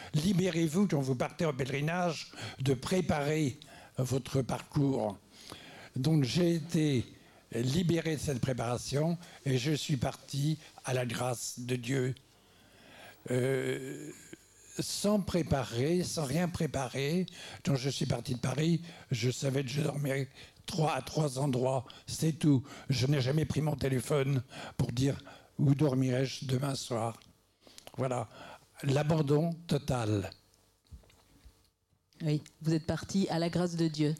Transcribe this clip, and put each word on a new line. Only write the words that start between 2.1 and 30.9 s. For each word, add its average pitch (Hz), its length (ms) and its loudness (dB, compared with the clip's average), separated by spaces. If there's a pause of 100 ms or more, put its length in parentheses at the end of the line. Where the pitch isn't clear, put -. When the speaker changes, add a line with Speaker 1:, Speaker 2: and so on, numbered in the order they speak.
Speaker 1:
de 131 140 4
préparer 156 840 2 (380)
votre 131 460 0
parcours. 123 760 0 (800)
Donc 147 280 4
j'ai 170 300 4
été 151 500 2 (480)
libéré 160 640 2
de 139 60 -4
cette 131 180 -2
préparation 131 800 0 (280)
et 131 120 2
je 131 140 0
suis 143 260 0
parti 143 640 -2 (260)
à 131 80 -2
la 127 140 0
grâce 123 520 -4
de 123 160 -4
Dieu. 127 380 0 (1200)
Euh, 131 800 -2 (720)
sans 208 380 0
préparer, 151 840 0
sans 160 220 -4
rien 165 220 0
préparer. 143 800 -2 (380)
Quand 139 120 2
je 131 140 0
suis 143 160 -2
parti 135 300 -2
de 120 40 -6
Paris, 156 420 2 (300)
je 123 200 0
savais 139 320 0
que 123 60 -6
je 147 120 -2
dormirais 139 480 -2 (360)
trois 156 280 0
à 131 80 -2
trois 139 380 -2
endroits, 131 460 2 (200)
c'est - 280 0
tout. 143 300 6 (260)
Je 127 180 0
n'ai 143 140 4
jamais 143 240 2
pris - 160 -2
mon 151 140 0
téléphone 139 680 2 (340)
pour 120 140 0
dire 127 260 0 (400)
où 139 160 6
dormirai-je 131 720 2
demain 135 300 -2
soir. 113 440 -4 (800)
Voilà, 123 320 -2 (540)
l'abandon 147 720 2 (140)
total. 107 600 0 (1900)